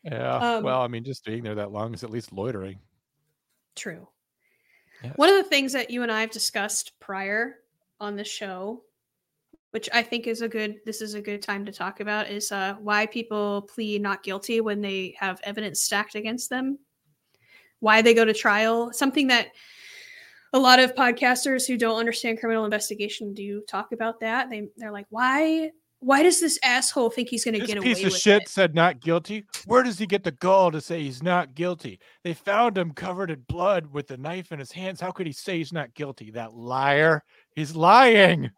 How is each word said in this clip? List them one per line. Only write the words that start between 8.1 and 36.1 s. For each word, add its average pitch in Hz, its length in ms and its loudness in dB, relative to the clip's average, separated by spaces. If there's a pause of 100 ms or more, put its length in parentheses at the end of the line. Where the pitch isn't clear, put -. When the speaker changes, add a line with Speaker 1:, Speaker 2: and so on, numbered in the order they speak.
Speaker 2:
the 202 80 -8
show, 196 580 -10 (920)
which 220 200 -8
I 233 100 2
think 233 240 -6
is 226 160 -6
a 226 60 -6
good, 214 280 -8 (100)
this 220 160 -10
is 208 120 -12
a 208 60 -10
good 208 220 -10
time 202 240 -8
to 202 60 -14
talk 196 280 -10
about, 208 300 -6
is, 208 220 -8
uh, 196 280 -4
why 208 260 0
people 208 560 -4
plead 208 400 -6
not 196 200 -4
guilty 202 380 -4
when 208 200 -2
they 196 380 -6
have 185 240 -6
evidence 208 380 -8
stacked 208 340 -2
against 220 340 -6
them, 262 300 -4 (1000)
why 220 220 6
they 240 120 8
go 226 100 6
to 220 100 4
trial, 226 580 2
something 277 360 0
that 240 200 2 (1080)
a 254 40 6
lot 254 200 8
of 254 160 4
podcasters 254 720 2
who 247 100 -2
don't 226 220 0
understand 233 400 -2
criminal 226 260 -2
investigation 208 680 -6
do 202 340 -10
talk 202 240 -8
about 226 280 -6
that. 240 300 -4
They, 214 260 -12
they're 214 160 -14
like, 202 180 -14
"Why, 311 640 0 (260)
why 269 240 4
does 349 180 6
this 330 220 -2
asshole 247 480 2
think 240 180 -6
he's 233 160 -4
gonna 220 140 -2
Speaker 1:
This 208 80 -4
Speaker 2:
get 208 160 -4
Speaker 1:
piece 240 160 2
Speaker 2:
away 190 80 0
Speaker 1:
of 185 60 2
Speaker 2:
with - 80 -2
Speaker 1:
shit 202 220 6
Speaker 2:
it?" - 60 -16
Speaker 1:
said 175 240 2
not 165 280 4
guilty. 170 420 -2 (240)
Where 240 160 4
does 226 160 -2
he 214 80 -4
get 190 160 0
the 180 80 -4
gall 185 400 4
to 156 100 -6
say 165 220 -6
he's 135 220 -8
not 170 320 0
guilty? 160 420 -6 (240)
They 170 120 -6
found 208 440 2
him 170 140 -2
covered 180 400 -8
in 139 160 -10
blood 175 380 0
with 139 260 -10
a 131 40 -12
knife 165 360 -10
in 147 80 -12
his 131 100 -14
hands. 185 300 -10
How 185 100 -6
could 180 160 -8
he 147 60 -8
say 180 260 -6
he's 156 140 -8
not 143 220 -8
guilty? 131 360 -12